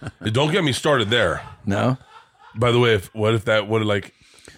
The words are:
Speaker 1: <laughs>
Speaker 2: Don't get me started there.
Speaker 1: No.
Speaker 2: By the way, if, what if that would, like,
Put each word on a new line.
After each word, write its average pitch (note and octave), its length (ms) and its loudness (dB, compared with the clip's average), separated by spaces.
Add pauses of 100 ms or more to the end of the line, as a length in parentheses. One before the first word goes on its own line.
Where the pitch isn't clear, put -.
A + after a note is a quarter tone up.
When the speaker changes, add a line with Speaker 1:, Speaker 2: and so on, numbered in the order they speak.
Speaker 1:
<laughs> - 320 -8
Speaker 2:
Don't C#3+ 180 0
get F#3 140 0
me C#3 80 0
started A#2+ 380 0
there. G2 320 0 (240)
Speaker 1:
No. A2 320 -2 (560)
Speaker 2:
By A#2+ 180 0
the A#2+ 80 2
way, A#2 140 4
if, G2 200 -4
what A2 200 0
if G#2+ 100 -2
that G#2+ 240 0
would, A2 160 0
like, G#2 300 -2 (440)